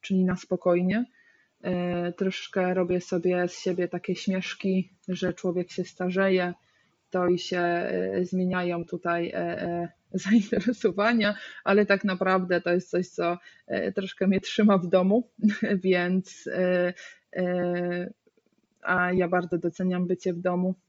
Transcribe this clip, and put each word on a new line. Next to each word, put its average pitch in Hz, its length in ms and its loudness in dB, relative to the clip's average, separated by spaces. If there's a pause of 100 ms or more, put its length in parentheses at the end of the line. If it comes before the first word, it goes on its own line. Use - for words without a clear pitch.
czyli 185 240 0
na 185 120 0
spokojnie. 180 680 0 (580)
E, 175 500 -2
troszkę 185 640 -2
robię 180 260 0
sobie 180 480 0
z - 100 -10
siebie 180 300 -2
takie 180 260 -4
śmieszki, 185 760 -2 (180)
że 180 260 -4
człowiek 180 360 -4
się 180 140 -6
starzeje, 185 720 0 (560)
to 180 160 0
i 175 120 2
się, 180 220 -4
e, 180 640 0
zmieniają 180 600 -2
tutaj, 170 440 -4
e, - 100 -8
e, 170 500 -4 (260)
<laughs> - 0 -
zainteresowania, 208 1200 2 (280)
ale 202 220 6
tak 196 180 2
naprawdę 185 560 2
to 175 100 -2
jest 180 200 0
coś, 180 180 0
co, 175 300 -2 (280)
e, - 260 -2
troszkę 190 340 -2
mnie 190 140 4
trzyma 208 380 4
w 175 80 -2
domu, 190 420 4 (100)
<laughs> 208 460 0
więc, 180 600 0
e, 180 460 0 (440)
e, 175 760 -2 (720)
a 180 300 0
ja 180 160 2
bardzo 180 300 0
doceniam 180 480 -2
bycie 180 280 -2
w 170 60 -6
domu 180 340 0 (140)